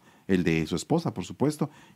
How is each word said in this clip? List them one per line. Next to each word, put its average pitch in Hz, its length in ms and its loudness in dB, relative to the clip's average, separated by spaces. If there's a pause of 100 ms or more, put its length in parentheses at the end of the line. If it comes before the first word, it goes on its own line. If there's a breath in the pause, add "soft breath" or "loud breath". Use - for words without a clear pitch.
(280 soft breath)
el 92 160 2
de 80 240 2
su 87 80 -2
esposa, 139 380 -2
por 92 120 -6
supuesto, 147 440 -2 (260 loud breath)